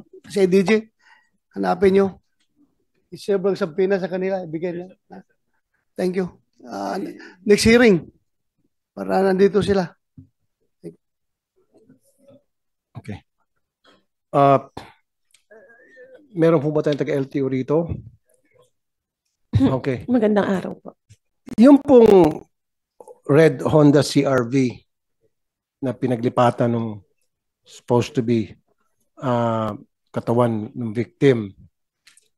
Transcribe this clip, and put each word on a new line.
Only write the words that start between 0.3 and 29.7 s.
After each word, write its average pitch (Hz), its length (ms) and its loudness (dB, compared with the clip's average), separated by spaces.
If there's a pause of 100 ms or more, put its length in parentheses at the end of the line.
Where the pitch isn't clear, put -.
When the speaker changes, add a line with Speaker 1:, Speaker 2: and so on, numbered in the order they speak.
Speaker 1:
I 185 80 2
D 190 160 2
G. 214 160 0 (720)
Hanapin 190 400 0
nyo. 196 320 -2 (880)
I-serve 190 320 -4
ang 202 80 0
subpoena 190 480 -2
sa 180 80 -6
kanila. 185 320 -6
Ibigay 170 320 -8
nyo. 180 240 -16 (960)
Thank 185 240 -4
you. 180 160 -6 (320)
Uh, - 320 -10 (480)
next 208 240 2
hearing. 226 400 4 (880)
Para 190 240 -4
nandito 190 400 2
sila. 185 240 -2 (3000)
Speaker 2:
Okay. 101 240 -16 (1120)
Uh, 139 320 2 (1700)
meron 165 260 2
po 151 140 -4
ba 151 80 -2
tayong 151 160 -2
taga-L 139 320 -4
T 139 160 -4
O - 20 -2
rito? 135 460 -4 (1600)
Speaker 3:
<laughs> - 20 -
Speaker 2:
Okay. 135 540 -2
Speaker 3:
Magandang 208 400 0
araw 190 320 -6
po. - 80 -20 (720)
Speaker 2:
Yung 277 180 8
pong 214 600 6 (880)
red 143 340 4
Honda 147 400 4
C 139 220 0
R 131 180 0
V 123 320 -4 (1040)
na 127 160 -6
pinaglipatan 120 800 0
nung 113 320 -8 (560)
supposed - 560 -4
to 120 80 -2
be, 113 260 -2 (680)
uh, 113 560 -4 (320)